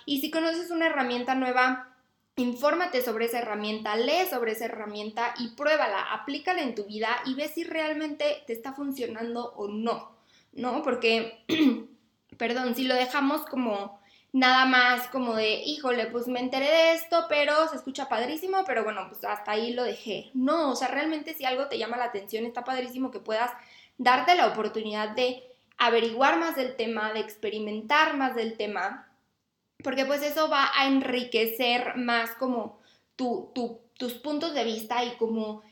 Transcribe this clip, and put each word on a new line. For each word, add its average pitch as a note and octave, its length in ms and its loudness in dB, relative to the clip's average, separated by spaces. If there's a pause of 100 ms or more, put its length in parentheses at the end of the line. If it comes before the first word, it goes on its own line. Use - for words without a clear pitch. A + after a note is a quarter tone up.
Y C#4 160 0
si D#4 80 -2
conoces E4 400 -2
una E4 160 2
herramienta B3+ 480 0
nueva, B3+ 600 2 (400)
infórmate C4+ 680 2
sobre A3+ 240 0
esa A#3+ 140 0
herramienta, G#3+ 560 -4
lee D4 340 2
sobre A#3 240 -2
esa A3+ 120 -4
herramienta A3 720 -6
y A#3 160 -8
pruébala, C4+ 580 0
aplícala D4 480 -4
en A#3+ 140 -4
tu G#3 100 -6
vida G#3+ 240 -4 (160)
y C4 80 -2
ve D4 140 -4
si E4 160 -6
realmente D4+ 840 -2
te A3+ 80 -6
está A#3 200 -8
funcionando A#3 800 -6
o G3+ 120 -6
no, A3 460 -4 (400)
¿no? B3+ 300 -2
Porque, A#3 640 0
<clears throat> - 880 0
perdón, A#3+ 380 -2
si C4 100 -2
lo B3+ 100 2
dejamos C#4 460 2
como A3 600 -4 (300)
nada B3+ 340 6
más B3 440 6
como B3 260 -2
de, A3 280 0
"Híjole, B3 440 -2
pues A#3+ 200 -4
me B3 120 -2
enteré C4 260 0
de E4 280 6
esto, E4 360 0
pero D4 380 4
se C#4 80 -6
escucha C4+ 340 -8
padrísimo, D#4 560 0
pero A#3 180 0
bueno, G3+ 260 -4
pues - 160 -14
hasta G#3 260 -4
ahí A#3 220 0
lo B3 100 0
dejé". A3 500 -6
No, C#4 380 2
o A#3 40 0
sea, B3+ 120 0
realmente D4+ 480 -2
si C4 100 -6
algo B3+ 220 0
te A#3 100 -4
llama A3+ 200 -4
la A#3+ 80 0
atención, A3 400 -6
está A#3+ 180 -6
padrísimo B3+ 480 -4
que G3+ 80 -10
puedas B3 320 -2 (460)
darte C4 380 6
la D4 120 8
oportunidad G#3+ 640 -2
de B3+ 340 -2 (340)
averiguar A#3 640 4
más E4 160 0
del B3+ 200 -4
tema, A3 380 -2
de A3 60 -2
experimentar G#3+ 1000 0
más C4 180 0
del A3+ 220 -4
tema, G#3 500 -4 (760)
porque C4+ 220 0
pues C#4+ 180 0
eso D#4 260 2
va C#4 260 4
a C#4 120 4
enriquecer B3 1120 0
más A#3+ 340 0
como A#3+ 480 -4 (360)
tu, B3 380 -4
tu, A#3 280 -6 (160)
tus A#3+ 160 -6
puntos D4+ 400 -4
de B3+ 100 0
vista A#3 400 -2
y A#3+ 140 -4
como A3 440 -2 (100)